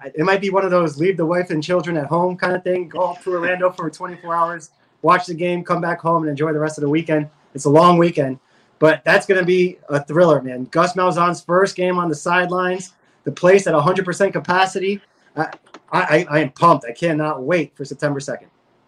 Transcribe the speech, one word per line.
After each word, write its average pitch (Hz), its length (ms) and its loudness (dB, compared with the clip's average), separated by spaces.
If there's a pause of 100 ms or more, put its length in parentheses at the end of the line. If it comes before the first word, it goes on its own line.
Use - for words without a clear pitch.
(140)
it 156 100 -2
might 190 180 2
be 196 80 -2
one 190 160 0
of 180 40 -2
those 165 280 0
leave 180 180 0
the 165 80 -2
wife 175 240 -2
and 151 160 -4
children 170 320 -2
at 143 80 -2
home 175 320 0
kind 185 180 -2
of 180 80 -6
thing. 180 280 -4
Go 175 220 -2
up - 100 -14
to 185 100 -6
Orlando 180 380 -2
for 175 180 -8
twenty-four 175 460 -10
hours, 170 360 -4 (300)
watch 175 240 2
the 175 100 -10
game, 175 300 -4
come 170 160 -2
back 170 180 -4
home, 165 260 0
and 151 60 -4
enjoy 147 220 -4
the 151 80 -2
rest 151 160 -4
of 151 60 -6
the 143 80 -2
weekend. 156 400 -2 (240)
It's 135 100 -10
a 147 60 2
long 170 260 8
weekend, 156 420 0 (420)
but 151 260 4
that's 190 180 2
gonna 185 220 2
be 180 320 2 (100)
a 143 160 -2
thriller, 156 380 4
man. 127 220 -8
Gus 175 280 0
Malzahn's 175 500 0
first 190 320 0
game 180 240 -2
on 175 120 -2
the 151 40 -2
sidelines, 180 800 -2 (320)
the 143 80 -6
place 190 340 4
at 170 60 0
a 151 80 4
hundred 185 240 0
percent 180 300 -2
capacity. 185 680 -2 (360)
Uh, 156 100 -2 (440)
I, 165 100 0
I, 170 300 2
I 147 100 2
am 139 100 -2
pumped. 170 380 2
I 117 40 -10
cannot 151 500 -2
wait 156 340 -2
for 143 80 -10
September 143 340 -4
second. 131 300 -10 (400)